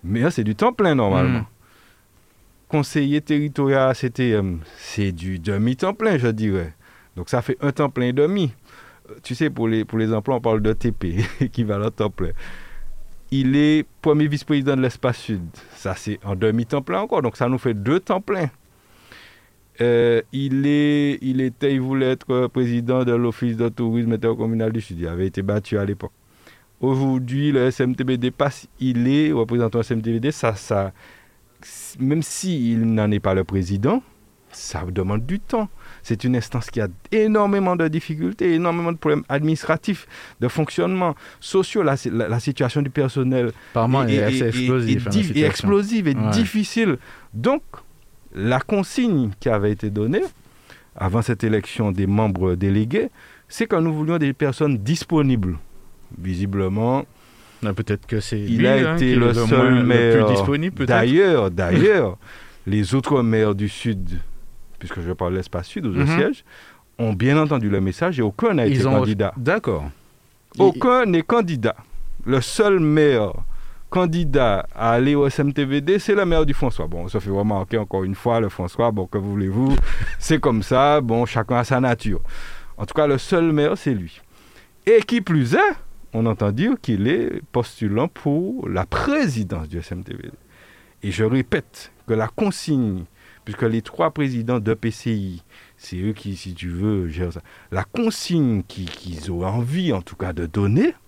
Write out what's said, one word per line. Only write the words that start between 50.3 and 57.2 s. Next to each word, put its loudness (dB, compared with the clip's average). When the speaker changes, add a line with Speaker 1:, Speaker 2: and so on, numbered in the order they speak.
Speaker 1:
avant 0
cette -2
élection 0
des 0
membres 2
délégués, 0
c'est -4
que 0
nous 2
voulions 0
des 2
personnes 0
disponibles. 0
Visiblement, -2